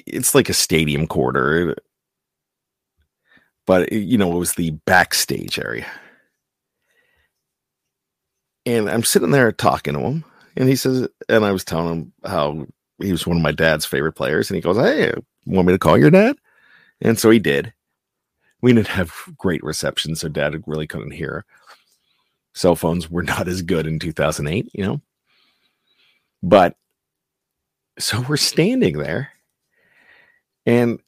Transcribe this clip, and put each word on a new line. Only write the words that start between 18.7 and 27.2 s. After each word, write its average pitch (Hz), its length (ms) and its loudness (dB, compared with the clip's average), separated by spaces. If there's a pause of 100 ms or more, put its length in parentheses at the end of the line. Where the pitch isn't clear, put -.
didn't 113 160 4
have 87 240 -6 (260)
great 87 240 -4
reception, 76 540 -6
so 82 120 -8
dad 73 380 -4
really 78 200 -6
couldn't 73 260 -12
hear. - 320 -10 (1120)
Cell 87 200 2
phones 82 360 -4
were 85 120 -6
not 82 260 -4
as 92 140 -6
good 82 240 -2
in 80 120 -4
two 80 140 -6
thousand 73 360 -2
eight, 90 260 -4
you 98 100 -6
know? 131 160 -4 (1400)
But, 90 340 6 (1200)